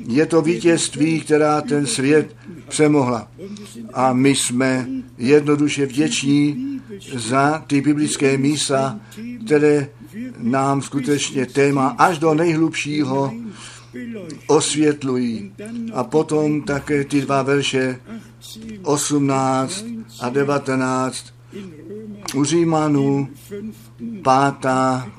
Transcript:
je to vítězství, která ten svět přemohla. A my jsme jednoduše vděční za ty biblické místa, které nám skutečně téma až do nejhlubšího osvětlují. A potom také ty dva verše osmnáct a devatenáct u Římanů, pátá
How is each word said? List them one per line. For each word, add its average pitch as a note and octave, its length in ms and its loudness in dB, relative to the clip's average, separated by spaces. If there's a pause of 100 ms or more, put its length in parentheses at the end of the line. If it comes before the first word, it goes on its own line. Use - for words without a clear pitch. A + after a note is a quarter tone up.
je C#3 180 2
to E3 160 4
vítězství, D#3+ 800 2
která D3+ 400 2
ten D3 240 0
svět D3 500 2 (320)
přemohla. C3+ 600 2 (680)
A B2+ 200 2
my C3+ 220 4
jsme B2+ 520 0 (300)
jednoduše C#3+ 680 4
vděční D3 960 0 (360)
za C3+ 520 0
ty C#3+ 140 2
biblické C#3+ 560 2
místa, C3+ 640 0 (460)
které D3 420 4 (500)
nám C3+ 440 0
skutečně C#3 640 -2
téma C#3 520 2
až E3+ 200 4
do D#3 160 2
nejhlubšího D3+ 1000 0 (1120)
osvětlují. C3 1040 0 (420)
A B2+ 100 -2
potom D3+ 580 0
také C#3+ 420 -2
ty C#3 180 0
dva C3+ 200 0
verše C3 580 0 (840)
osmnáct C#3+ 1040 0 (340)
a B2 100 -6
devatenáct C3 1040 -2 (1000)
u - 80 0
Římanů, D3 840 2 (960)
pátá C3 960 0